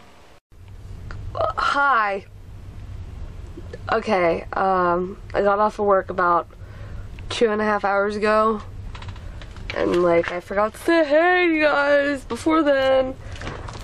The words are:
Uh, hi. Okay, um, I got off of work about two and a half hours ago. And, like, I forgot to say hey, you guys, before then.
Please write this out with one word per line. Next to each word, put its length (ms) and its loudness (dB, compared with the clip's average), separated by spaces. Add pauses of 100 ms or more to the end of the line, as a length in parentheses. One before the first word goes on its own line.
(1300)
Uh, 240 -2
hi. 680 0 (1700)
Okay, 640 2
um, 640 0 (160)
I 80 0
got 180 4
off 200 0
of 60 0
work 240 2
about 380 2 (800)
two 200 2
and 120 0
a 40 0
half 180 2
hours 320 2
ago. 460 2 (1120)
And, 280 2
like, 280 4
I 100 -6
forgot 320 -2
to 60 -16
say 260 4
hey, 420 4
you 140 2
guys, 640 4
before 360 2
then. 540 4 (680)